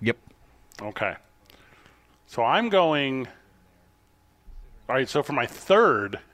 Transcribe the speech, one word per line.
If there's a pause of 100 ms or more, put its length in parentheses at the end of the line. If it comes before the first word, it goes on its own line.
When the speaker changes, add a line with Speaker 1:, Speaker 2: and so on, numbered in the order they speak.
Speaker 1:
Yep. (640)
Speaker 2:
Okay. (1120)
So
I'm
going, (1600)
all
right,
so
for
my
third (160)